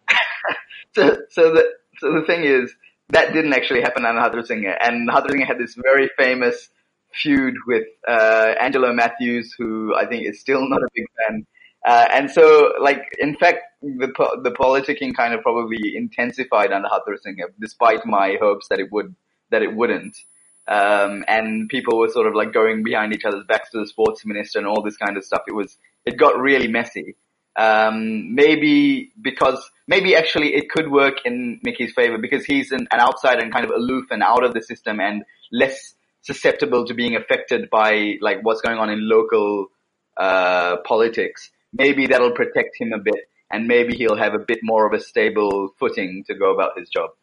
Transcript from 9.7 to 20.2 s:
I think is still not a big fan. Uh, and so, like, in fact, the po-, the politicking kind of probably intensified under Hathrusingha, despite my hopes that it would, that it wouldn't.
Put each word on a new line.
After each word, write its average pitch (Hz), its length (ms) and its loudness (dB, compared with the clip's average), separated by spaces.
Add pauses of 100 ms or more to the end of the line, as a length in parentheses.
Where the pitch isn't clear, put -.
I 107 120 0
think 117 180 -6
is 104 160 -8
still 135 260 -2
not 131 140 0
a 127 140 -2
big 113 100 -6 (220)
fan. 107 180 -8 (400)
Uh, 120 260 6
and 139 200 0
so, 156 500 8
like, 139 220 0 (160)
in 147 180 -2
fact, 170 220 2 (220)
the 131 280 -4
po-, 127 320 -2
the 131 100 -2
politicking 131 640 0
kind 117 180 0
of 113 80 -4
probably 113 540 -4
intensified 120 760 -2
under 98 180 -2
Hathrusingha, 98 560 -6 (160)
despite 110 440 0
my 98 360 0
hopes 101 280 0
that 95 100 0
it 95 120 -6
would, 95 240 -6 (360)
that 110 100 2
it 104 120 -2
wouldn't. 107 440 -4 (500)